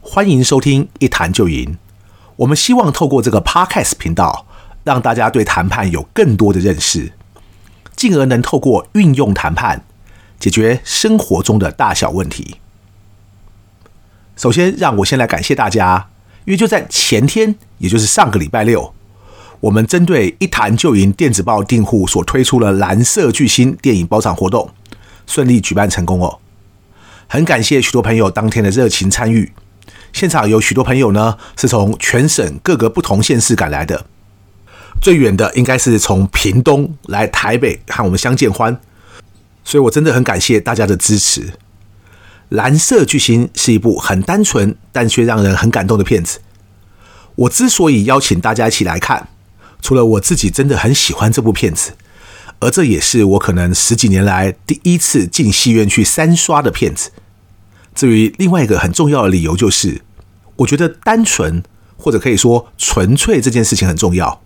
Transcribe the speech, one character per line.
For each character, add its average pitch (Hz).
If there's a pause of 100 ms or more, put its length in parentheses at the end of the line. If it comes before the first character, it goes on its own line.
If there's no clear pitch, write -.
欢 202
迎 131
收 135
听 139
《一 131
谈 165
就 202
赢》。 73 (600)
我 127
们 147
希 -
望 208
透 151
过 131
这 117
个 107
Podcast -
频 -
道， - (360)
让 131
大 117
家 113
对 113
谈 -
判 98
有 82 (100)
更 151
多 101
的 92
认 92
识， - (840)
进 202
而 135
能 127
透 -
过 120
运 180
用 123
谈 -
判， - (540)
解 101
决 110
生 220
活 180
中 208
的 180
大 110
小 -
问 90
题。 - (1800)
首 120
先， 175
让 135
我 98
先 131
来 117
感 -
谢 143
大 110
家， 92 (360)
因 190
为 196
就 220
在 208
前 -
天， 220 (240)
也 -
就 113
是 107
上 160
个 180
礼 76
拜 113
六， 107 (640)
我 104
们 110
针 175
对 135
《一 -
谈 110
就 131
赢》 98
电 143
子 95
报 101
订 110
户 98
所 85
推 131
出 123
的 104
蓝 98
色 151
巨 131
星 127
电 123
影 85
包 107
场 92
活 92
动， 117 (560)
顺 135
利 120
举 92
办 104
成 92
功 90
哦。 - (920)
很 156
感 127
谢 135
许 139
多 123
朋 113
友 101
当 107
天 113
的 98
热 117
情 -
参 113
与， 110 (580)
现 -
场 117
有 110
许 -
多 131
朋 131
友 120
呢， 107 (180)
是 -
从 107
全 127
省 85
各 175
个 113
不 170
同 101
县 123
市 123
赶 -
来 -
的， - (920)
最 185
远 110
的 104
应 123
该 127
是 113
从 98
屏 104
东 143
来 107
台 -
北 120
和 -
我 95
们 95
相 127
见 117
欢， 117 (840)
所 -
以 135
我 117
真 151
的 156
很 127
感 98
谢 113
大 110
家 107
的 95
支 104
持。 - (960)
蓝 123
色 170
巨 139
星 117
是 -
一 110
部 101
很 95
单 202
纯， 107 (160)
但 120
却 117
让 110
人 95
很 107
感 98
动 107
的 98
片 90
子。 - (960)
我 120
之 247
所 165
以 107
邀 131
请 92
大 110
家 113
一 113
起 -
来 87
看， - (560)
除 -
了 123
我 110
自 -
己 101
真 139
的 135
很 123
喜 -
欢 107
这 117
部 110
片 98
子， - (680)
而 123
这 185
也 104
是 110
我 98
可 -
能 87
十 -
几 110
年 95
来 95 (100)
第 -
一 175
次 123
进 113
戏 117
院 107
去 104
三 165
刷 151
的 120
片 76
子。 - (840)
至 135
于 110
另 185
外 175
一 107
个 95
很 85
重 160
要 135
的 98
理 92
由 80
就 104
是， - (540)
我 123
觉 143
得 170
单 220
纯， 85 (360)
或 -
者 113
可 131
以 107
说 120
纯 104
粹 151
这 120
件 113
事 98
情 95
很 85
重 90
要。 -